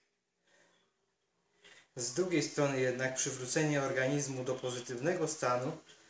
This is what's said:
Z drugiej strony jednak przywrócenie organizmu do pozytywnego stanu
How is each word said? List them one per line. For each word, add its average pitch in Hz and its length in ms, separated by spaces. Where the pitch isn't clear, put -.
Z 123 180
drugiej 170 300
strony 139 360
jednak 127 360
przywrócenie 143 640
organizmu 131 640
do 127 120
pozytywnego 127 720
stanu 127 500